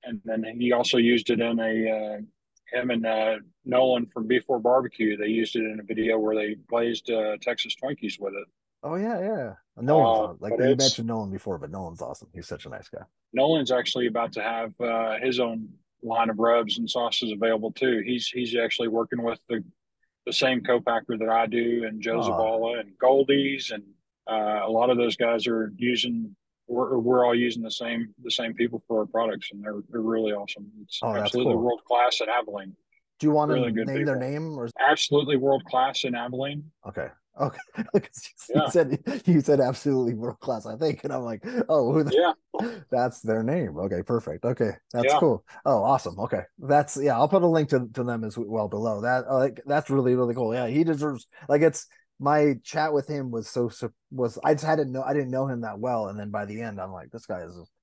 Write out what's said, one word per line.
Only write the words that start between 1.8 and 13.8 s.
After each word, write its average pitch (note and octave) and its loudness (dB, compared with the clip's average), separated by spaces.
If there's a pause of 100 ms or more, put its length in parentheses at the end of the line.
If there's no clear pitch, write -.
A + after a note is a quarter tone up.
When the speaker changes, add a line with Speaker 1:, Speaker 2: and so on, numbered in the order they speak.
Speaker 1:
uh, G#2+ -4 (580)
him B2 -2
and, A#2 0
uh, A2 2 (280)
Nolan B2+ 2
from A2+ -8
B A#2+ 2
four B2+ -2
Barbecue, A#2 2
they G#2 -4
used A2 0
it A2+ 0
in G#2+ -6
a G#2+ -12
video A2 0
where G#2+ 2
they G#2+ -2 (140)
glazed, A#2 -2
uh, G#2+ 0
Texas A#2 -4
Twinkies C3 -6
with G2 -6
it. G2 -10 (340)
Speaker 2:
Oh, D3+ -6
yeah, G#3 -2
yeah. F3+ -4 (240)
Nolan's A#2+ 4
Speaker 1:
Uh, A2 2
Speaker 2:
aw-, G#2+ -4
like, A2 -4
Speaker 1:
but B2 2
Speaker 2:
you B2+ 6
Speaker 1:
it's C3+ 6
Speaker 2:
mentioned B2+ 0
Nolan A2 -4
before, F#2+ -8
but D2+ -12
Nolan's E2+ -12
awesome. - -12
He's E2+ -14
such E2 -10
a - -14
nice - -16
guy. - -14 (320)
Speaker 1:
Nolan's C#3 2
actually B2 0